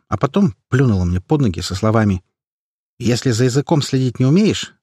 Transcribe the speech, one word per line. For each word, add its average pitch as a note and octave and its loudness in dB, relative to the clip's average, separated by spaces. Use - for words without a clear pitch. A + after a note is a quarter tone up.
а - -4
потом D3+ 0
плюнула A#2+ 2
мне F2+ -2
под D3+ -2
ноги F2+ -2
со F2+ -8
словами: G#2+ 0
«Если A#2+ -2
за A2+ 2
языком C#3 0
следить C3 -2
не B2+ 2
умеешь, E3+ 0